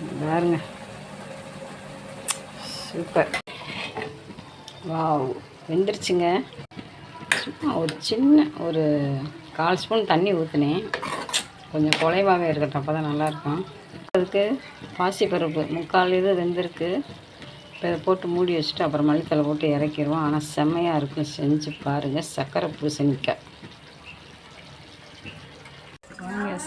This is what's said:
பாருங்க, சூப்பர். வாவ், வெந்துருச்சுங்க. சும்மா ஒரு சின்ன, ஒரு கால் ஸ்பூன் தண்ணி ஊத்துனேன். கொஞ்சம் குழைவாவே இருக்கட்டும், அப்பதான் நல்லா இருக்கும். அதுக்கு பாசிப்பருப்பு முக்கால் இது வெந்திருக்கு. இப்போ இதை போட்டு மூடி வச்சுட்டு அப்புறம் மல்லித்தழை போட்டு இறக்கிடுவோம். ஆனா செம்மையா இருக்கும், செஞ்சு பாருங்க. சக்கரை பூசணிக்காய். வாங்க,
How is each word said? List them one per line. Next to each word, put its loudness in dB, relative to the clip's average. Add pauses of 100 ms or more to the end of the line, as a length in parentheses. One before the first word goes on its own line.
(200)
பாருங்க, 2 (2250)
சூப்பர். 0 (1600)
வாவ், 2 (440)
வெந்துருச்சுங்க. 4 (1120)
சும்மா -4 (100)
ஒரு -2 (140)
சின்ன, 8 (200)
ஒரு 2 (720)
கால் 2
ஸ்பூன் 2
தண்ணி 4 (100)
ஊத்துனேன். 2 (880)
கொஞ்சம் 4
குழைவாவே 6
இருக்கட்டும், 0
அப்பதான் 0
நல்லா 2
இருக்கும். -4 (560)
அதுக்கு 4 (540)
பாசிப்பருப்பு 2 (120)
முக்கால் 4
இது 4
வெந்திருக்கு. -2 (840)
இப்போ -8
இதை 0
போட்டு 2
மூடி 2
வச்சுட்டு 0
அப்புறம் 4
மல்லித்தழை 4
போட்டு 0
இறக்கிடுவோம். 0
ஆனா 2 (160)
செம்மையா 2
இருக்கும், -2
செஞ்சு 2 (140)
பாருங்க. 0 (120)
சக்கரை -2 (100)
பூசணிக்காய். 0 (2750)
வாங்க, -4 (120)